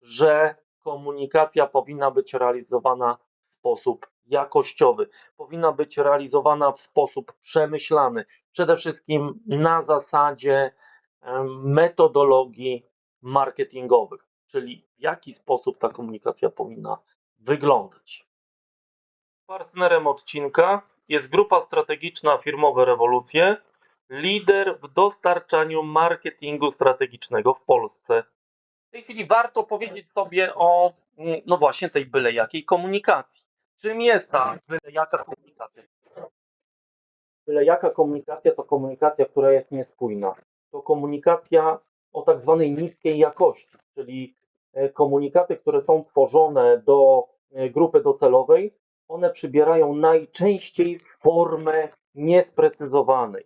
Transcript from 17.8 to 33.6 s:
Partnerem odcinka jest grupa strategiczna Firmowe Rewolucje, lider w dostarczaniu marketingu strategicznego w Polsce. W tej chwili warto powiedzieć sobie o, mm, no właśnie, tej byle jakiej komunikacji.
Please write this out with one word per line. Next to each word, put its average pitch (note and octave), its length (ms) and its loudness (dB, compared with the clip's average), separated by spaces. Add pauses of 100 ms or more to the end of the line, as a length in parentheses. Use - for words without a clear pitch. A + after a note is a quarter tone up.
Partnerem F3 600 0
odcinka D3+ 760 -2 (260)
jest C#3 240 -4
grupa F#3 300 2
strategiczna D#3 760 -4
Firmowe C#3 480 0
Rewolucje, B2 720 0 (520)
lider F#3+ 720 -2
w C#3+ 120 -20
dostarczaniu E3 920 0
marketingu D3+ 880 -2
strategicznego B2 840 -2
w - 80 -8
Polsce. A2+ 640 -2 (640)
W - 40 -20
tej A#3 120 -20
chwili G#3+ 220 -12
warto A3+ 380 0
powiedzieć G#3 460 -10
sobie F#3 460 -4
o, F3 380 2 (240)
mm, D#3+ 280 -8
no F3 120 0
właśnie, D3+ 320 0
tej C#3 160 -4
byle B2 260 -2
jakiej A#2 340 -4
komunikacji. F#3 800 -2 (320)